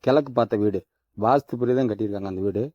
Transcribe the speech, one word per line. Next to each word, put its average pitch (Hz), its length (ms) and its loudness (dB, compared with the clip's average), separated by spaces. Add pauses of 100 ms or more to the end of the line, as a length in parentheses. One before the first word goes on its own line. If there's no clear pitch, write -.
கிழக்கு 135 280 2
பார்த்த 113 300 0
வீடு. 101 180 0 (360)
வாஸ்துப்படி 123 600 0
தான் 127 120 0
கட்டியிருக்காங்க 101 420 -4
அந்த 92 140 -4
வீடு. 101 180 -2 (100)